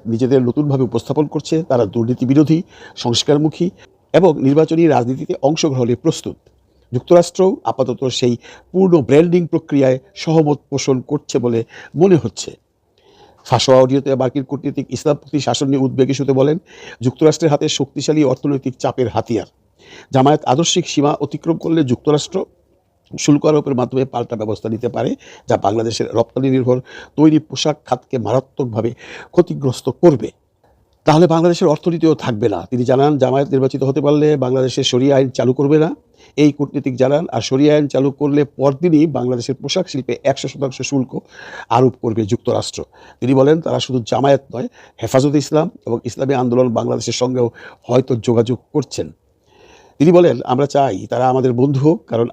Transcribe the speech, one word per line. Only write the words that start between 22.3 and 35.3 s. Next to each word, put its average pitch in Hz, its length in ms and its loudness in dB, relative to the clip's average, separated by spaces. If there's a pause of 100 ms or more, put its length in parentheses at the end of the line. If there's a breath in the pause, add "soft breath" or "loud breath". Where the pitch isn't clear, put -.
শুল্ক 143 340 0
আরোপের 147 340 0
মাধ্যমে 127 260 -2
পাল্টা 120 300 -8
ব্যবস্থা 107 340 -6
নিতে 113 260 -4
পারে, 123 160 -4 (380 loud breath)
যা 107 60 2 (100)
বাংলাদেশের 113 420 -2 (100)
রপ্তানি 131 380 -2
নির্ভর 127 220 2 (380 loud breath)
তৈরি 156 240 4
পোশাক - 380 -6 (100)
খাতকে - 280 -4 (100)
মারাত্মকভাবে 117 640 -2 (420 loud breath)
ক্ষতিগ্রস্ত 143 560 -2 (160)
করবে। 151 260 4 (760)
তাহলে 156 220 6
বাংলাদেশের 165 460 2
অর্থনীতিও 160 420 0
থাকবে 117 380 -4
না। 87 60 -6 (120)
তিনি 123 200 -2
জানান, 135 200 4 (100)
জামায়াত 131 320 0
নির্বাচিত 135 300 0
হতে 135 220 -2
পারলে 151 220 2 (180)
বাংলাদেশে 131 360 -2 (100)
শরিয়া 131 240 2
আইন 135 220 2